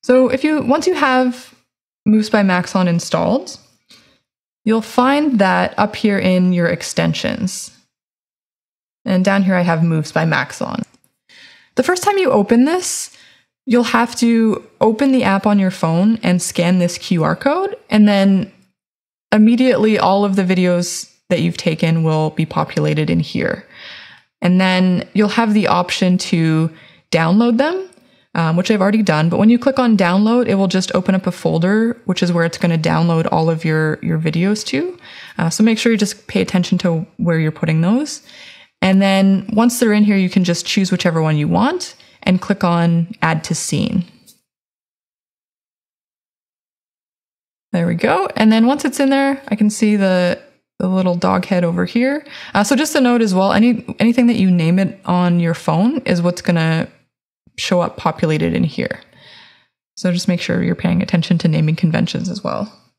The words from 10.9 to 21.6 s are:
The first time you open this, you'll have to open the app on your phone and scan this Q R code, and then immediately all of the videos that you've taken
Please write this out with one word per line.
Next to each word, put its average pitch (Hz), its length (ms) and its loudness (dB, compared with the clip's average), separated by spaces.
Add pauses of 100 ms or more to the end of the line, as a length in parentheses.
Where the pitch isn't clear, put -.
The 254 80 0
first 359 200 -2
time 403 140 0
you 370 140 2
open 233 340 4
this, - 500 -4 (520)
you'll 240 180 2
have 233 320 -2
to 226 480 2 (160)
open 226 320 2
the 240 120 2
app 196 220 0
on 208 120 4
your 185 120 2
phone 180 520 0
and 180 180 0
scan 175 380 0
this 175 180 0
Q 165 280 -2
R 160 120 0
code, 370 400 -2 (140)
and 208 180 6
then 196 420 2 (800)
immediately 220 680 4
all 196 260 2
of 196 120 0
the 190 80 0
videos 180 680 0 (180)
that 175 120 0
you've 170 180 -2
taken 160 440 0